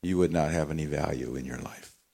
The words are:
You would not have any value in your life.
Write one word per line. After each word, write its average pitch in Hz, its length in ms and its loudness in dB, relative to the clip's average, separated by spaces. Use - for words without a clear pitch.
You 90 140 2
would 87 160 6
not 78 180 4
have 78 200 0
any 78 160 -2
value 71 500 -2
in 65 80 -6
your 64 140 -8
life. - 320 -12